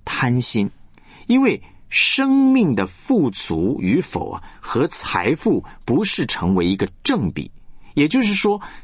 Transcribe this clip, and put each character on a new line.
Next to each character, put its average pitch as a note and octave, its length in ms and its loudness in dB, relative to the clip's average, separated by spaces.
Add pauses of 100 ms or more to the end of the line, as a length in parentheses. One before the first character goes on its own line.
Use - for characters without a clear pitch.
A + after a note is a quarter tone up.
贪 B2 380 0
心， G#2 280 0 (560)
因 B3+ 140 4
为 A3 220 0 (260)
生 C4+ 640 4
命 G#3+ 220 4
的 G2 120 0
富 E3 440 0
足 F2+ 500 -2
与 A2 220 2
否 - 300 -6
啊， - 100 -12 (180)
和 B2+ 280 -2
财 G#2 460 -2
富 D#3 300 -2 (220)
不 D3 180 0
是 D#3+ 220 0
成 F2+ 280 -2
为 F2 120 2
一 F#2+ 100 0
个 G2+ 100 -2 (160)
正 C#3+ 300 -2
比。 - 180 -10 (440)
也 C#3+ 140 2
就 B3+ 120 2
是 G#3 140 2
说， G#3 260 0 (240)